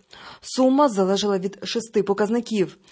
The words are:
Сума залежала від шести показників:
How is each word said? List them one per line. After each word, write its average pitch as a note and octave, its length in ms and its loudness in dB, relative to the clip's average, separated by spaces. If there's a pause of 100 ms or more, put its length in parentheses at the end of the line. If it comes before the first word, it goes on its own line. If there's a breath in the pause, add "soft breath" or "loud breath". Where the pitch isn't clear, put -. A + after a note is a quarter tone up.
(420 loud breath)
Сума C4 480 2
залежала G3 500 0
від F#3+ 240 -8
шести A3 400 -2
показників: G#3 760 -2 (140 loud breath)